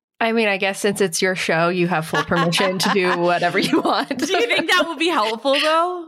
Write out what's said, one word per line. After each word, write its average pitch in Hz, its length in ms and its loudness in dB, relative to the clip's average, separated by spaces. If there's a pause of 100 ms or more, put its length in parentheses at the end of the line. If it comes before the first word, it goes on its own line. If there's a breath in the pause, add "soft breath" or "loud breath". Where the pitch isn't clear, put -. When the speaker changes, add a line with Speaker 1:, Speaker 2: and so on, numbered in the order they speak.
(220)
Speaker 1:
I 226 120 0
mean, 226 160 2
I 196 80 0
guess 196 240 -2
since 202 180 0
it's 190 220 0
your 185 120 2
show, 170 360 0
you 175 180 0
have 165 180 -2
full 277 200 -2
permission 185 520 0
to 208 120 0
do 180 280 2
Speaker 2:
<laughs> - 40 -
Speaker 1:
whatever 175 360 2
you - 220 0
want. 285 380 -2
Speaker 2:
Do 320 160 -4
you 466 140 2
think 349 220 0
that 359 160 4
will 330 120 -8
be 330 100 0
helpful, 233 460 0
though? 330 540 0